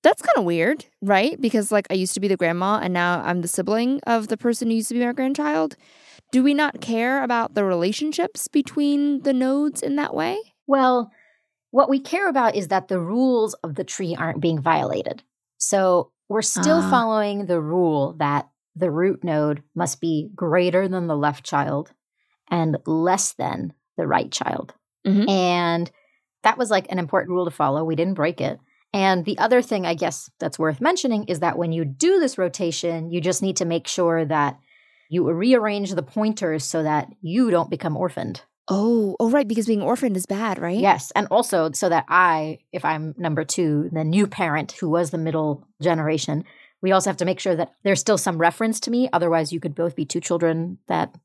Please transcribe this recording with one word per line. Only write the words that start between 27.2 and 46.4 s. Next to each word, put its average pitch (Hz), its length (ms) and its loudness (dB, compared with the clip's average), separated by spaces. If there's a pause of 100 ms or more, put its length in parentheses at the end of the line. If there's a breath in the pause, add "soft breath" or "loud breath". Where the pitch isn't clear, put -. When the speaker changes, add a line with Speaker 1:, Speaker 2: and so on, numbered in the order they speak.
Speaker 2:
rule 180 140 0
to 165 60 -4
follow. 147 340 0
We 160 100 -2
didn't 180 200 0
break 165 260 -2
it. - 180 -4 (340)
And 190 300 4
the 208 140 -4
other 240 240 4
thing, 202 240 -4
I 170 80 0
guess, 165 360 -4 (100)
that's - 200 -6
worth 156 220 0
mentioning 247 440 0
is 170 140 -4
that 170 180 0
when 170 140 -2
you 165 140 -2
do 330 340 2
this 277 180 0
rotation, 170 720 -4
you 175 100 -2
just 175 200 0
need 190 160 -2
to 180 80 -2
make 170 220 -2
sure 165 380 0
that 143 320 0 (520 soft breath)
you 156 220 0
rearrange 208 600 2
the 165 100 -2
pointers 202 600 -2
so 160 200 -2
that 151 260 0 (120)
you 208 300 0
don't 175 180 2
become 156 260 -4
orphaned. - 460 -6 (260)
Speaker 1:
Oh, 202 520 2
oh, 226 100 2
right, 269 180 2
because 220 200 -2
being 208 160 0
orphaned 220 340 0
is 180 80 -4
bad, 196 320 -4
right? 170 220 -2
Speaker 2:
Yes, 185 360 2
and 208 140 0
also 180 440 2
so 196 160 -2
that 165 200 2
I, 160 500 2 (120)
if 180 120 -8
I'm 156 340 -2
number 156 260 -2
two, 156 480 0
the 160 120 -2
new 185 220 4
parent 160 480 -2
who 170 160 -4
was 165 220 0
the 175 80 -4
middle 156 480 -2 (140)
generation, 156 600 0 (380 soft breath)